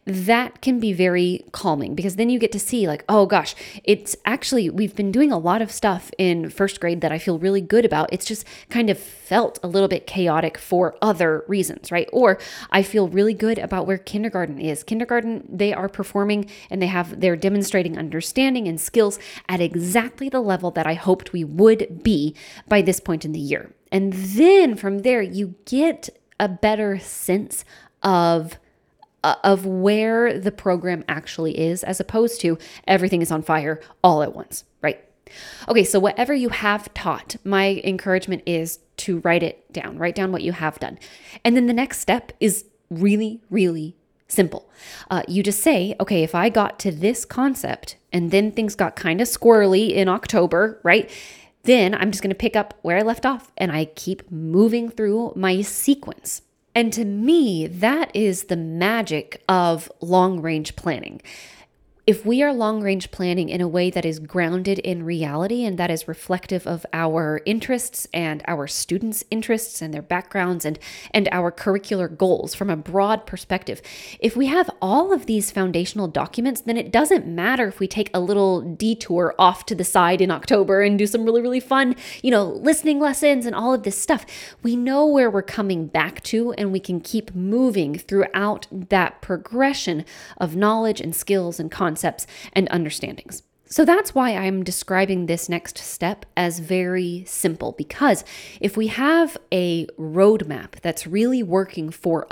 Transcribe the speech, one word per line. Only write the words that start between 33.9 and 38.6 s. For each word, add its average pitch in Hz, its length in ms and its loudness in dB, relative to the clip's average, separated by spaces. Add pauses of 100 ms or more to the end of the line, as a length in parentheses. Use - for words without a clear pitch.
all 160 200 6
at - 120 -6
once, - 280 -14 (180)
right? - 240 -4 (640)
Okay, 226 140 6
so 196 160 2
whatever 233 340 2
you 247 160 0
have 208 460 -2
taught, - 480 -6
my 196 400 2
encouragement 185 640 -2
is 165 320 -4 (180)